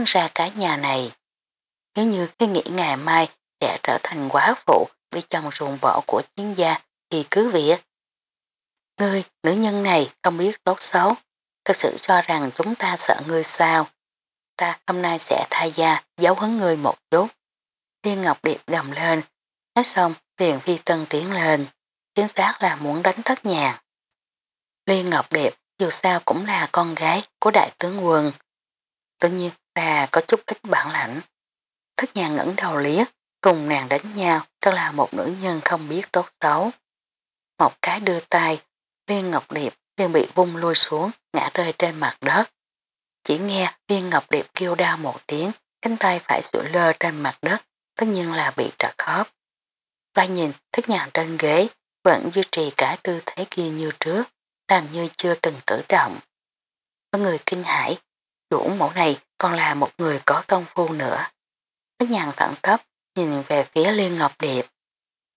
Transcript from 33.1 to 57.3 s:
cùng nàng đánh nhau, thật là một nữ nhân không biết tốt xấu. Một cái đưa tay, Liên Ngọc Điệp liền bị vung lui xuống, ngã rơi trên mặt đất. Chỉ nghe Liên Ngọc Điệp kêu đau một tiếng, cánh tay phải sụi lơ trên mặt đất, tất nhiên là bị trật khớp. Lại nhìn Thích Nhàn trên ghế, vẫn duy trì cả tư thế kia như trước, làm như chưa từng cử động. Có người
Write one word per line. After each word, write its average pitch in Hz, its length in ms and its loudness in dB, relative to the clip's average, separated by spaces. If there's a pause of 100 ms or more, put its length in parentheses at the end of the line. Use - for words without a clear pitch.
cùng 160 280 2
nàng 131 200 -2
đánh 170 240 -2
nhau, 175 320 0 (180)
thật 196 100 4
là 165 180 -2
một 143 220 -2
nữ 139 280 -4
nhân 175 240 -4
không 156 240 -2
biết 175 220 -6
tốt 175 140 0 (160)
xấu. 170 300 2 (880)
Một - 220 2
cái 180 180 -2
đưa 185 200 0
tay, 160 420 0 (460)
Liên 190 240 -2
Ngọc 143 200 -4
Điệp 147 220 -4 (240)
liền 180 140 0
bị 160 240 4
vung 175 220 2
lui 165 180 0
xuống, 170 360 2 (220)
ngã 143 200 -2
rơi 170 260 -2
trên 165 200 -2
mặt 143 220 -4
đất. 139 220 2 (800)
Chỉ 147 140 0
nghe 190 360 -2 (140)
Liên 190 220 -2
Ngọc 156 220 -2
Điệp 151 220 -2
kêu 175 220 -2
đau 165 220 0
một 143 300 -8
tiếng, 160 240 -4 (300)
cánh 226 160 -2
tay 180 220 2
phải - 220 -2
sụi - 280 -4
lơ 165 300 2
trên 156 240 -2
mặt 135 180 -6
đất, 185 240 -2 (300)
tất 226 100 -2
nhiên 180 260 -2
là 151 260 -2
bị - 220 -2
trật - 180 -4
khớp. 170 300 -2 (880)
Lại 185 120 4
nhìn 175 240 -2 (200)
Thích 233 180 -2
Nhàn 170 240 -2
trên 160 240 -2
ghế, 160 300 4 (360)
vẫn 165 300 4
duy 190 80 2 (100)
trì 151 260 -2
cả 135 260 0
tư 170 220 -4
thế 190 260 -8
kia 170 180 -4
như 156 300 -4
trước, 190 240 -2 (440)
làm 160 240 2
như 165 160 -4 (100)
chưa 175 180 0
từng 160 200 -2 (120)
cử 135 220 0
động. 127 300 0 (920)
Có 202 80 -2
người 180 260 0